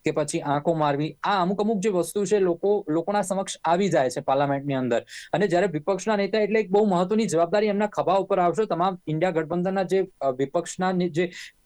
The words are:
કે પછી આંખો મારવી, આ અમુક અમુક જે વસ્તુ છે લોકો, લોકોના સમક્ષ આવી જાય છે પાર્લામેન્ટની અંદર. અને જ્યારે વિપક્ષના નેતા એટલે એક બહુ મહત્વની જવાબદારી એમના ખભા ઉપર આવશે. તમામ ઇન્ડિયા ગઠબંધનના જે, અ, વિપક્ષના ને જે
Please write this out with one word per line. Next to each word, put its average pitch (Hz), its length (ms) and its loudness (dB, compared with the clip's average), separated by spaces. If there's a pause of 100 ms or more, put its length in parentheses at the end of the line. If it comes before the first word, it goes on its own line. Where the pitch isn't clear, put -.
કે 156 60 0
પછી 156 300 -2
આંખો 147 340 0
મારવી, 151 480 0
આ 190 200 0
અમુક 185 180 0
અમુક 214 180 0
જે 208 100 -2
વસ્તુ 185 360 0
છે 202 140 2
લોકો, 196 500 0
લોકોના 180 340 0
સમક્ષ 185 420 -4
આવી 175 240 2
જાય 143 220 2
છે 135 100 -6
પાર્લામેન્ટની 139 540 0
અંદર. 120 300 0 (280)
અને 185 140 0
જ્યારે 175 200 2
વિપક્ષના 190 500 -2
નેતા 202 220 0
એટલે 214 220 0
એક 185 100 -4
બહુ 208 160 4
મહત્વની 196 400 2
જવાબદારી 170 400 2
એમના 208 200 0
ખભા 160 280 0
ઉપર 190 240 0
આવશે. 175 280 2
તમામ 180 400 0
ઇન્ડિયા 156 240 0
ગઠબંધનના 175 520 -2
જે, 185 260 0 (120)
અ, 135 100 0
વિપક્ષના 175 640 -2
ને 180 160 0
જે 170 220 -2 (360)